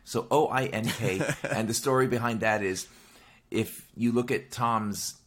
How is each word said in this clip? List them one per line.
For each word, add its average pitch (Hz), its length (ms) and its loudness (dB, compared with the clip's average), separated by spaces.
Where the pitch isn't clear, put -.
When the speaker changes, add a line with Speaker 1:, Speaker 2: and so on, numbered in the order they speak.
Speaker 1:
so - 260 -4
O 147 160 6
I 127 220 0
N 110 180 -2
K, 104 340 0
Speaker 2:
<laughs> - 40 -10
Speaker 1:
and 110 260 -2
the 113 60 0
story 131 320 4
behind 117 340 -2
that 107 220 2
is, 92 240 -2
if - 440 -4
you 117 160 0
look 120 200 0
at - 200 -2
Tom's 110 760 -2